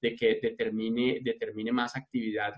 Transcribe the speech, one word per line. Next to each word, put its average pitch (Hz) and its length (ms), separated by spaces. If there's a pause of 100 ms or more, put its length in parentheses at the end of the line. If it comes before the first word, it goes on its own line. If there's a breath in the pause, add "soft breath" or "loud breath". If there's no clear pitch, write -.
de 117 140
que 110 260
determine, 113 800
determine 113 520
más 123 240
actividad 107 600